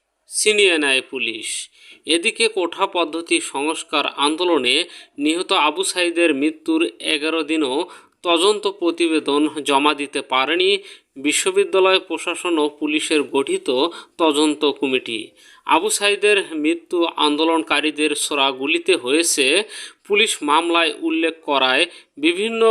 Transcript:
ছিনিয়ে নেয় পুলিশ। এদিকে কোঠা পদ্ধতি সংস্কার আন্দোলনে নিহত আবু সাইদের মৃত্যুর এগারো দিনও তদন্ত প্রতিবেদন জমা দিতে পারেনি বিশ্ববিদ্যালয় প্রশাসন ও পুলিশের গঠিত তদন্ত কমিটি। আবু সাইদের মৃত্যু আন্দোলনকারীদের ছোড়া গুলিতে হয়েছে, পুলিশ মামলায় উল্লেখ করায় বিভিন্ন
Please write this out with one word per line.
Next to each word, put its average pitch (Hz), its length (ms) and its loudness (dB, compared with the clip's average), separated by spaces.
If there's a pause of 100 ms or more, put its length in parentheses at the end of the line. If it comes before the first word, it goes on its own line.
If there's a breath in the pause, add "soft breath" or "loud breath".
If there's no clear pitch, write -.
(320)
ছিনিয়ে 208 460 2
নেয় 135 320 2
পুলিশ। 113 380 -8 (600 loud breath)
এদিকে 175 420 0
কোঠা 180 380 -2
পদ্ধতি 165 500 -2 (100)
সংস্কার 147 580 -4 (120)
আন্দোলনে 147 580 2 (420 loud breath)
নিহত 160 340 -2 (100)
আবু 156 220 0
সাইদের 170 500 0
মৃত্যুর 156 480 0 (260)
এগারো 160 360 -2
দিনও 147 320 -2 (480 loud breath)
তদন্ত 185 400 2 (140)
প্রতিবেদন 160 640 0 (220)
জমা 143 300 2
দিতে 143 280 -6 (100)
পারেনি 170 400 2 (460 loud breath)
বিশ্ববিদ্যালয় 190 800 2
প্রশাসন 170 600 -6
ও 151 60 2 (120)
পুলিশের 151 520 0
গঠিত 139 380 -2 (500 loud breath)
তদন্ত 151 440 2 (100)
কমিটি। 127 480 -4 (480 soft breath)
আবু 165 220 2
সাইদের 202 480 2 (180)
মৃত্যু 165 440 -2 (180)
আন্দোলনকারীদের 151 1000 0
ছোড়া 139 360 -2
গুলিতে 160 440 -2
হয়েছে, 143 500 0 (580 loud breath)
পুলিশ 208 280 2 (100)
মামলায় 165 500 2 (100)
উল্লেখ 160 340 -2 (100)
করায় 135 380 2 (340 loud breath)
বিভিন্ন 196 540 0